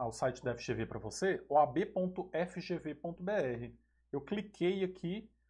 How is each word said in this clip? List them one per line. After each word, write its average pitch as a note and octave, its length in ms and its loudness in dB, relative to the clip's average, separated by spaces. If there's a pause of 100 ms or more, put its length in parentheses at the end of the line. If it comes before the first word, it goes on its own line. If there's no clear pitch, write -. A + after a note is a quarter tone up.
ao A2+ 80 -2
site B2+ 320 0
da B2 80 2
F - 100 -6
G A#2+ 120 -2
V G#2+ 120 0
pra A2 140 -8
você, D3+ 480 0
O C#3+ 100 6
A D3+ 80 10
B C#3 180 2
ponto F#3 480 -2
F F3+ 280 -2
G F3+ 180 -2
V D3+ 160 -6
ponto E3+ 260 -8
B F3+ 120 -2
R. B2 460 0 (340)
Eu C#3 80 0
cliquei F#3+ 640 0
aqui, F#3 440 -4 (200)